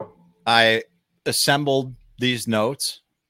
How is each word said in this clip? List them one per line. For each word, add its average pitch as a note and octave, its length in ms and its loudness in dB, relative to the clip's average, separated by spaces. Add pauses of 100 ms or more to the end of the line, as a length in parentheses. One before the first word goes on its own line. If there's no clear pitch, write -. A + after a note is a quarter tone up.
(480)
I A2+ 360 4 (420)
assembled C3+ 680 0 (240)
these B2 300 -4
notes A2+ 540 -4 (280)